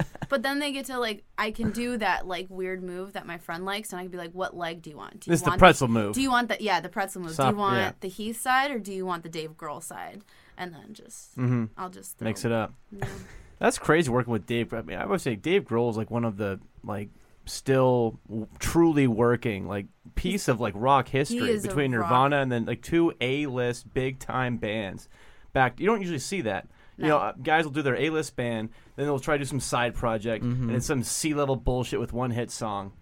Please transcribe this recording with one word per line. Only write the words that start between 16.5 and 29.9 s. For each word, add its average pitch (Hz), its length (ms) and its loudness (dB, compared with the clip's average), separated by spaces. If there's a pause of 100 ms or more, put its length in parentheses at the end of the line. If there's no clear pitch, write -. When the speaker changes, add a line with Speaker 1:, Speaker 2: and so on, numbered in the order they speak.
Speaker 2:
like, 101 240 -8 (380)
still 127 840 2
w-, 107 200 -6 (120)
truly 156 480 6
working, 113 580 2
like, 98 200 -4 (300)
piece 190 340 0
of, 117 100 2
like, 110 160 -2
rock 131 320 4
history 143 320 0
Speaker 1:
He 247 120 2
is 214 120 0
a 110 60 -4
Speaker 2:
between 135 260 2
Speaker 1:
rock 110 140 2
Speaker 2:
Nirvana 139 320 6
and 131 100 0
then, 117 140 0
like, 117 160 -4
two 170 400 4
A-list 127 720 -2
big-time 127 640 -2
bands. 107 500 -4 (460)
Back, 127 260 4
you 160 60 -2
don't 214 160 4
usually 175 180 -4
see 190 220 -4
that. 104 260 -2 (300)
You - 60 -4
Speaker 1:
No. 156 60 4
Speaker 2:
know, 151 100 6
uh, 101 140 -2 (100)
guys 160 200 4
will 151 80 -4
do 143 120 -2
their 131 120 2
A-list 156 400 0
band, 117 340 -2 (260)
then 139 100 -2
they'll 143 140 0
try 151 160 0
to 143 80 -2
do - 40 -4
some 139 120 -2
side 120 340 0